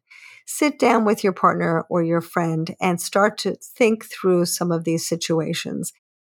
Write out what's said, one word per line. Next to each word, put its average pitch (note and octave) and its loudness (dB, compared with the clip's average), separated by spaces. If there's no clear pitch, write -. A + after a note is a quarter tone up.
Sit D4 -2
down A3+ 4
with G#3 0
your F#3 2
partner E3+ 2
or F3 0
your E3 0
friend E3 -2
and F3+ 0
start G#3 0
to F#3+ -4
think A3 0
through F3+ 0
some F3 -2
of E3 -2
these E3 -2
situations - -4